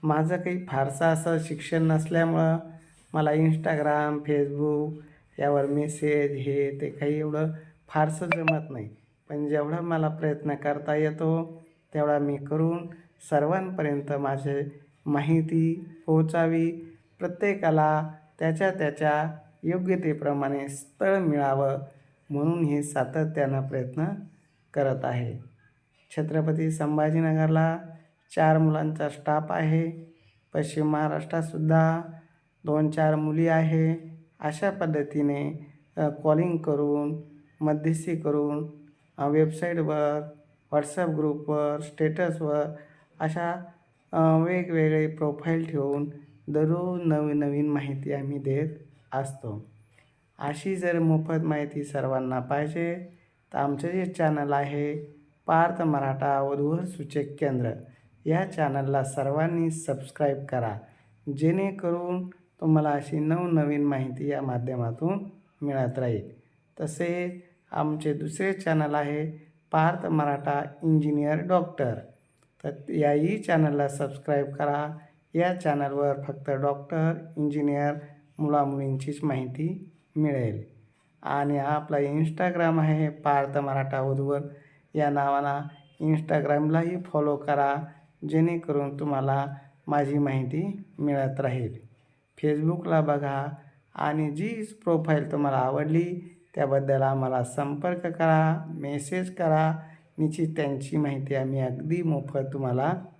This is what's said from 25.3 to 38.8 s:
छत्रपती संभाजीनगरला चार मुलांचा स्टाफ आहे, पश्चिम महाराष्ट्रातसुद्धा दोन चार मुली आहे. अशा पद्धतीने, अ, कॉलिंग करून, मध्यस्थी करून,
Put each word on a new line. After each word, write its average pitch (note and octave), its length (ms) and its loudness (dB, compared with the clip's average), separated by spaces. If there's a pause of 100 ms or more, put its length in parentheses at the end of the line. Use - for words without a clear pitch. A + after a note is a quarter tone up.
छत्रपती D#3 600 0
संभाजीनगरला D#3 1080 2 (560)
चार D#3+ 220 6
मुलांचा D#3 520 2
स्टाफ D3+ 420 -2
आहे, E3 400 2 (640)
पश्चिम D3+ 340 0
महाराष्ट्रातसुद्धा D#3+ 1120 2 (640)
दोन D3+ 260 2
चार D#3 240 4
मुली D#3 320 0
आहे. D#3+ 720 2 (220)
अशा D#3 320 -2
पद्धतीने, D3 1000 -2 (240)
अ, D3+ 120 2
कॉलिंग D#3+ 480 2
करून, D3 640 0 (400)
मध्यस्थी D#3 540 0
करून, D3 520 -2 (500)